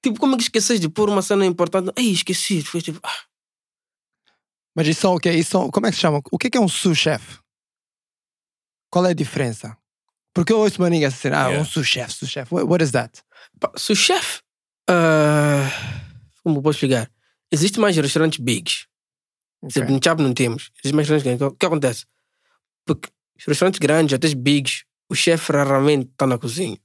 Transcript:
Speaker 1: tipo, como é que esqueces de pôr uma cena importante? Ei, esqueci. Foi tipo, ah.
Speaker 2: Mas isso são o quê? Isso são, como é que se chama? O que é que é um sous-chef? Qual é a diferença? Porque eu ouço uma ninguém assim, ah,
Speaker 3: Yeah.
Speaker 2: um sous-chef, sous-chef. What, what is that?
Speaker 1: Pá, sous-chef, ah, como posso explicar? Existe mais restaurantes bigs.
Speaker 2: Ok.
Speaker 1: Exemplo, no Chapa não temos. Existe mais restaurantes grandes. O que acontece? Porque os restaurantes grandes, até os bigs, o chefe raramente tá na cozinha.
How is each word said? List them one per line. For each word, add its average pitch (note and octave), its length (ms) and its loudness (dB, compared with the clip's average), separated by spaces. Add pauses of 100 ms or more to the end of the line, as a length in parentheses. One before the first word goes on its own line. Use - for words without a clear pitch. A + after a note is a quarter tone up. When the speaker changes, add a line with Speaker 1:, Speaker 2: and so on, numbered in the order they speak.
Speaker 1:
tipo, A#3 180 -2
como C4+ 140 2
é A#3+ 40 -2
que A#3 60 -2
esqueces A3+ 360 0
de D#3+ 80 -2
pôr G#3 200 0
uma G3 140 0
cena G3 240 0
importante? F3+ 500 -2
Ei, A#3+ 160 2
esqueci. F3 500 -2
Foi E3+ 180 -6
tipo, D#3+ 220 -10
ah. - 140 -10 (1600)
Speaker 2:
Mas D#3 120 0
isso D#3+ 140 0
são F#3 140 4
o E3+ 60 0
quê? F3 120 0
Isso E3 180 0
são, - 200 0
como A3+ 160 0
é G#3+ 40 2
que - 60 -4
se - 60 -4
chama? D3 180 2 (100)
O - 80 -2
que - 80 -4
é A#3+ 40 -2
que C4 80 0
é - 20 4
um G3 80 4
sous-chef? - 680 -2 (1500)
Qual F3+ 160 2
é F3+ 40 4
a E3+ 40 2
diferença? A#2+ 640 -4 (580)
Porque F3+ 180 2
eu A3+ 80 6
ouço G#3 200 2
uma F3+ 80 4
ninguém D#3+ 180 2
assim, C3 220 -4
ah, C3+ 200 2
Speaker 3:
Yeah. D3 120 -2
Speaker 2:
um D#3 40 0
sous-chef, B2 480 -4
sous-chef. C3 420 -10
What, - 140 0
what E3 160 2
is C3 80 -2
that? A#2 300 -4 (360)
Speaker 1:
Pá, - 180 -4
sous-chef, - 640 0 (480)
ah, D3+ 800 4 (760)
como D3 200 0
posso D3+ 140 2
explicar? C3 340 0 (400)
Existe G3 300 0
mais G3+ 160 4
restaurantes D#3 420 0
bigs. A#2+ 480 -4 (760)
Speaker 2:
Ok. C#3 100 -14
Speaker 1:
Exemplo, C3+ 220 0
no C3 80 0
Chapa D#3+ 200 2
não C3 100 2
temos. A#2+ 380 -2 (120)
Existe D3 120 -2
mais D3+ 140 0
restaurantes C#3 320 0
grandes. C#3 140 -2
O - 40 -20
que F#3+ 80 0
acontece? C#3 400 -2 (800)
Porque - 220 -4 (300)
os - 80 -20
restaurantes F3+ 340 0
grandes, D3+ 340 2
até D3+ 140 0
os D3 60 -2
bigs, C3+ 500 -2 (260)
o - 40 -4
chefe E3 380 0
raramente C#3 640 2
tá C3+ 100 0
na B2 120 0
cozinha. A#2+ 460 -6